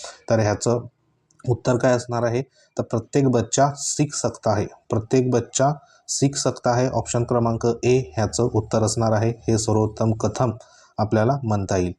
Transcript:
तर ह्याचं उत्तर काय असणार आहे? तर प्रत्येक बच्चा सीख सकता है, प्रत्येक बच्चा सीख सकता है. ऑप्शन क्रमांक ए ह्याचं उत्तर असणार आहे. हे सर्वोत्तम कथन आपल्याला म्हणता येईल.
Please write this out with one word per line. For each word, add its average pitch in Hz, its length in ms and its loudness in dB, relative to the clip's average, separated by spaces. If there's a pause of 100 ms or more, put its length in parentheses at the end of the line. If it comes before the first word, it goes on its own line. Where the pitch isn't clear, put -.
(300)
तर 113 100 4
ह्याचं 110 420 0 (680)
उत्तर 123 280 2
काय 127 160 4
असणार 120 300 -2
आहे? 120 180 0 (360)
तर 113 60 -2
प्रत्येक 135 440 0
बच्चा 123 480 2
सीख - 380 -2
सकता - 420 -2
है, 104 100 0 (240)
प्रत्येक 127 420 0
बच्चा 127 400 0 (360)
सीख 139 280 0
सकता 123 400 -2
है. 127 140 2
ऑप्शन 117 340 -2
क्रमांक 117 440 0 (160)
ए 127 140 4
ह्याचं 117 560 -2
उत्तर 110 300 0
असणार 110 280 0
आहे. 113 180 2
हे 117 280 0
सर्वोत्तम 110 560 0
कथन 110 380 -2 (460)
आपल्याला 113 460 2
म्हणता 101 340 -2
येईल. 90 220 0